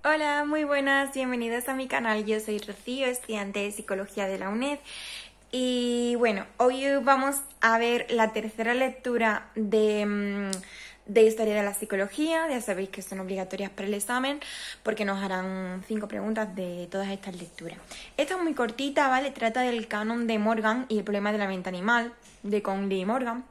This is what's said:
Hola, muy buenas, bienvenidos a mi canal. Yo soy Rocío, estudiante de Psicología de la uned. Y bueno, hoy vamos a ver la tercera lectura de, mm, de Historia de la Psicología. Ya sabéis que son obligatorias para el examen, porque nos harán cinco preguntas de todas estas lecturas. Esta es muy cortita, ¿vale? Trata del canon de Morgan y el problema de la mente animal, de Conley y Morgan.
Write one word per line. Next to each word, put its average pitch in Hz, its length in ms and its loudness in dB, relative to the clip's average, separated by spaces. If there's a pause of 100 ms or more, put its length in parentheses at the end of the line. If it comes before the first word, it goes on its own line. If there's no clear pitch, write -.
Hola, 294 360 2
muy 302 180 2
buenas, 277 500 2
bienvenidos 247 540 -2
a 269 60 -2
mi 262 160 -4
canal. 226 340 0
Yo 214 160 0
soy 214 200 -4
Rocío, 247 480 -4
estudiante 208 520 -4
de 202 140 -4
Psicología 202 520 -4
de 190 140 -2
la 190 80 -6
uned. 262 320 -2 (720)
Y 240 680 2
bueno, 214 280 2 (100)
hoy 262 300 4 (180)
vamos 277 320 4 (240)
a 226 180 6
ver 233 320 2
la 220 220 4
tercera 220 420 -2
lectura 240 840 0
de, 214 500 4
mm, 202 460 -2 (560)
de 220 160 8
Historia 220 320 6
de 208 80 2
la 202 100 0
Psicología. 302 760 0
Ya 247 120 -2
sabéis 190 260 -2
que 196 140 -12
son 190 180 -10
obligatorias 190 500 -4
para 196 160 -8
el 202 100 0
examen, 254 440 -2 (420)
porque 220 220 -2
nos 196 180 -2
harán 185 680 -4
cinco 214 180 -4
preguntas 214 480 -4
de 175 340 -6
todas 196 200 -2
estas 196 260 -8
lecturas. 165 420 -12 (380)
Esta 370 200 0
es 370 60 -2
muy 320 120 0
cortita, 277 560 2
¿vale? 269 220 2
Trata 233 280 0
del 240 300 0
canon 226 360 -2
de 220 140 2
Morgan 220 480 2
y 214 120 0
el 196 40 -4
problema 208 300 0
de 214 60 0
la 202 100 0
mente 185 180 -4
animal, 226 460 0 (300)
de 208 180 0
Conley 196 400 0
y 185 40 -2
Morgan. 240 460 -2